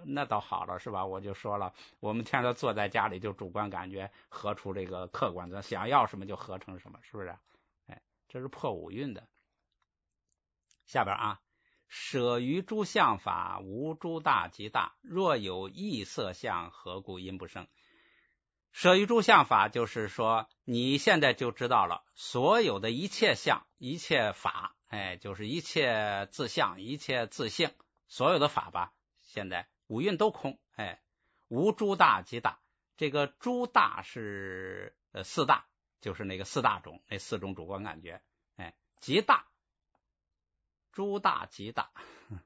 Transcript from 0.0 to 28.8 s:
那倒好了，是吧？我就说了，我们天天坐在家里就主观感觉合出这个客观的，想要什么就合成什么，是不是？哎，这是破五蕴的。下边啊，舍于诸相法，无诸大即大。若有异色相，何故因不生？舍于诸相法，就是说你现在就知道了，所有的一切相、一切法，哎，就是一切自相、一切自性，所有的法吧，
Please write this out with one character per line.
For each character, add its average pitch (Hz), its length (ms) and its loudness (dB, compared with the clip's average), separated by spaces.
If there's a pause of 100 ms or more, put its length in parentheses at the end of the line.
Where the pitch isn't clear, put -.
那 143 180 -2
倒 110 160 0
好 90 240 -4
了， 90 160 -6
是 113 120 -8
吧？ 98 140 -2
我 95 140 -6
就 98 140 -8
说 101 240 -4
了， 95 160 -4 (260)
我 104 140 -4
们 117 100 -2
天 127 180 0
天 123 120 2
坐 120 200 -2
在 104 140 -2
家 104 220 0
里 92 100 -6
就 101 140 -6
主 95 160 -10
观 104 200 -4
感 92 220 -8
觉 95 200 -10 (180)
合 104 240 -6
出 98 200 -8
这 95 120 -4
个 90 220 -8
客 98 260 -2
观 87 160 -8
的， 98 120 -8
想 110 280 -6
要 131 180 6
什 98 120 -10
么 98 60 -8
就 98 120 -8
合 95 200 -12
成 92 220 -14
什 - 100 -20
么， - 120 -20
是 - 160 -18
不 101 60 -10
是？ 87 120 -10 (520)
哎， - 140 -20 (280)
这 127 100 -10
是 131 80 -10
破 135 240 -6
五 82 200 -10
蕴 120 220 -8
的。 98 140 -16 (1600)
下 123 180 2
边 98 120 0
啊， 107 260 -4 (460)
舍 123 520 0
于 143 220 0
诸 214 240 -2
相 139 320 4
法， 90 420 -4
无 120 360 -6
诸 165 240 -6
大 123 280 2
即 101 220 -12
大。 98 320 -2
若 170 340 0
有 95 320 -4
异 139 360 -6
色 98 300 -6
相， 87 360 -4
何 90 320 -10
故 95 160 -12
因 92 220 -10
不 90 80 -10
生？ 90 200 -14 (1040)
舍 180 240 6
于 202 120 6
诸 226 160 6
相 180 220 10
法， 107 220 6
就 117 200 0
是 110 200 -4
说 113 400 2 (160)
你 127 360 0
现 180 220 6
在 131 120 6
就 120 180 -2
知 123 160 -4
道 110 200 4
了， 85 160 -4 (100)
所 175 480 4
有 113 180 2
的 110 120 -2
一 151 160 -4
切 185 280 2
相、 - 300 0 (120)
一 165 200 -6
切 120 340 2
法， - 440 -6 (120)
哎， 95 300 -6
就 98 180 -10
是 107 100 -10
一 147 140 -4
切 107 720 0
自 127 160 -4
相、 98 320 0
一 117 160 -6
切 123 320 -2
自 117 220 -4
性， 156 220 0 (360)
所 139 240 2
有 170 80 4
的 147 80 6
法 - 220 -2
吧， 90 240 -6 (260)